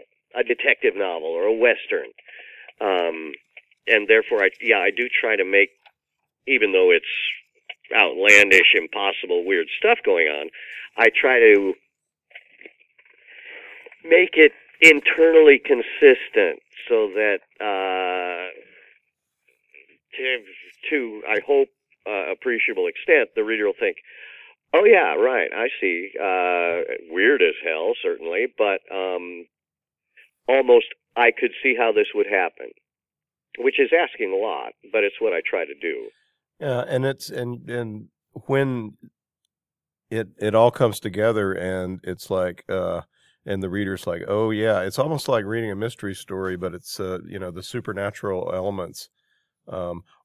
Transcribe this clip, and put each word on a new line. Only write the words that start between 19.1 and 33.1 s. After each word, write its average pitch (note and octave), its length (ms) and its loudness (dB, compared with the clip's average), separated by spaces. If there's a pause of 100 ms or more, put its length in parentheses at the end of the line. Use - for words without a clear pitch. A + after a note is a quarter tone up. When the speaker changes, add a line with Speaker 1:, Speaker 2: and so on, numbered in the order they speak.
Speaker 1:
to, C3 220 -4 (520)
to, A#2 380 -4
I G#2+ 180 -2
hope, C#3 220 2 (380)
uh, F#2+ 260 -6
appreciable G#2+ 540 -2
extent, B2+ 480 0
the A2 100 -2
reader G#2+ 220 -2
will F#2+ 120 -2
think, G2+ 180 -4 (760)
"Oh, F3+ 120 4
yeah, E3+ 300 6
right, A2 400 0
I A#2 140 -4 (120)
see. F#2 300 -4 (100)
Uh, F2+ 600 -2 (280)
weird G2+ 320 2
as E2 120 4 (100)
hell, E2+ 380 -2
certainly, F2 440 -4 (100)
but, G2+ 240 0 (140)
um, F2+ 520 -8 (1040)
almost B2 380 4 (300)
I A#2+ 140 4
could - 220 -4 (100)
see C3 140 0
how A#2 160 0
this G#2 220 0
would G2+ 120 0
happen," F#2 440 -4 (880)